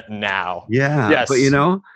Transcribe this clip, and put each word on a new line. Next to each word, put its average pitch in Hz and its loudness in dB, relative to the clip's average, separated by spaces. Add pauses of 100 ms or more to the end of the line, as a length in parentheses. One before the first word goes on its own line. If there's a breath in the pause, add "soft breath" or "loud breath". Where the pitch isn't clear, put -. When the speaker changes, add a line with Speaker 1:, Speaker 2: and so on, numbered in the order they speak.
Speaker 1:
now. 95 -6
Speaker 2:
Yeah, 135 0
Speaker 1:
Yes. 123 2
Speaker 2:
but, 135 0
you 135 4
know, 151 2 (160 loud breath)